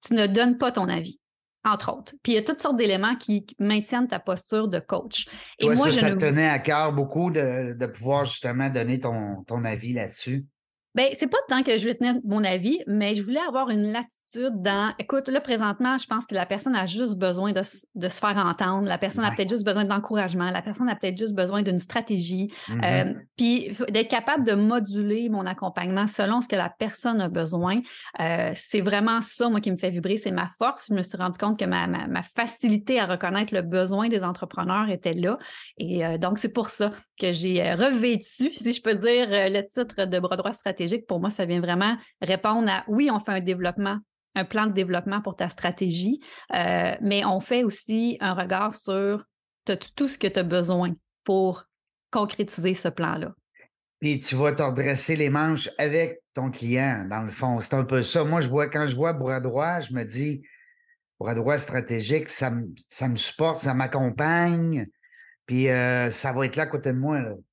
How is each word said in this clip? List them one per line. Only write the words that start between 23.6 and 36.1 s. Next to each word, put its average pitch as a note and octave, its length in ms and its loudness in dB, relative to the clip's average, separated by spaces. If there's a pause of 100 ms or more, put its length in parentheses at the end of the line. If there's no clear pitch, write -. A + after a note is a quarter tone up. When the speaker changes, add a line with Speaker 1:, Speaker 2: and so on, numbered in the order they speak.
Speaker 1:
f-, A3+ 220 -6
d'être A3+ 160 2
capable C4 360 2
de A3 100 4
moduler G#3 760 2
mon G3 180 0
accompagnement F#3 600 -2
selon G#3 320 0
ce A#3+ 80 -4
que G#3 80 0
la F3 140 0
personne A3 500 -2
a F3+ 80 0
besoin. E3+ 520 0 (380)
Euh, E3 380 0
c'est - 240 -2
vraiment G#3+ 400 2
ça, A#3+ 300 0
moi, G#3+ 100 2
qui G#3+ 100 -2
me F#3 60 0
fait F3+ 140 -2
vibrer. F3+ 260 0
C'est G#3+ 160 -2
ma F3+ 160 -2 (100)
force. B3+ 300 -2
Je G#3+ 60 2
me F#3+ 80 0
suis F3+ 160 -6
rendu F3+ 200 -2
compte G#3 220 0
que G3 60 0
ma, F3+ 200 2
ma, F3+ 220 -2
ma - 140 -2
facilité A#3 760 0
à G#3 80 2
reconnaître F#3 480 -2
le F#3 80 2
besoin F#3 460 0
des G#3+ 140 0
entrepreneurs F3+ 680 -2
était F3+ 260 -2
là. F3+ 240 0 (380)
Et, E3+ 280 -2
euh, E3 140 -2